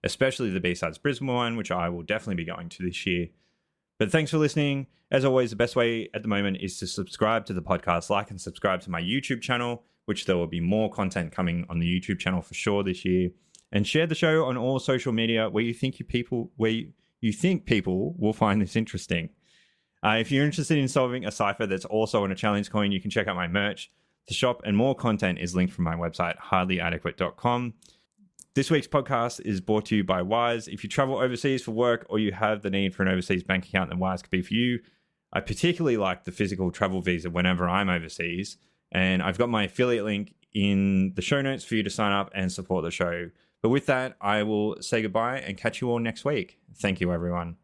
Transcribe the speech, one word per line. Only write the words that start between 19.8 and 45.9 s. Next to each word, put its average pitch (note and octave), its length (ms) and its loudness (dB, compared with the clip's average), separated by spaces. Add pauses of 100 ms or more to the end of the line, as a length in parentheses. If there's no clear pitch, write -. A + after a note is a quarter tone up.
Uh, G#2+ 180 4
if A2+ 100 -2
you're C#3 140 4
interested D3 340 2
in C3 100 2
solving B2+ 360 0
a G2+ 60 -2
cipher G#2 360 0
that's F#2+ 180 -2
also G#2+ 380 2
on G2 80 0
a F#2 60 -2
challenge G#2 340 0
coin, G#2 220 2
you F#2+ 80 -2
can G2+ 100 -6
check G#2 160 0
out G2 80 -2
my F2 140 -2
merch. G2+ 420 -2 (380)
The G#2+ 60 -6
shop B2 300 0
and G2+ 120 2
more B2 180 4
content G#2 440 0
is F2 180 -4
linked F2+ 160 2
from F2 120 -2
my E2 120 -2
website, E2+ 400 -2
hardly F#2 440 0
adequate E2+ 360 -4
dot F2 200 -2
com. A#2+ 380 -2 (800)
This C#3 160 0
week's D3+ 180 2
podcast B2 560 0
is G2 160 0
brought G#2+ 260 0
to A2 100 2
you G2+ 80 2
by F#2 180 0
Wise. A#2 460 0
If G#2 140 -10
you G2 80 -8
travel C3+ 280 0
overseas B2+ 440 0
for - 80 -8
work A#2 380 2
or G#2+ 100 0
you G#2 140 2
have G#2 300 0
the G2+ 80 -2
need G2 240 0
for - 80 -2
an F#2 60 4
overseas F#2 340 0
bank F#2 240 -2
account, F#2 240 -2
then F2+ 80 -4
Wise F#2 220 -2
could - 100 -16
be F#2 120 0
for F#2+ 120 -6
you. A#2+ 260 0 (520)
I F#2+ 80 -2
particularly E3 560 0
like F#2 280 0
the F2+ 80 -8
physical F#2+ 380 0
travel F#2 320 -2
visa F2 280 0
whenever F2+ 380 2
I'm F#2+ 220 2
overseas, E2+ 680 -4 (340)
and F#2 320 2
I've F#2 140 0
got A#2+ 140 2
my G#2+ 140 2
affiliate A#2 400 2
link G#2 300 -4 (200)
in G2 600 4
the F#2 80 -4
show C#3 200 2
notes C3+ 220 -4
for - 100 -4
you A2 80 2
to G2 80 -2
sign G#2 220 0
up G2 220 0
and F#2+ 160 -2
support F2+ 340 -2
the E2+ 60 -4
show. F2 400 -4 (300)
But A2+ 80 2
with C#3 180 2
that, B2+ 340 0
I G#2 240 2
will G#2+ 360 0
say A2+ 220 -2
goodbye A2+ 380 0
and G2 160 -8
catch - 240 -4
you B2 100 -2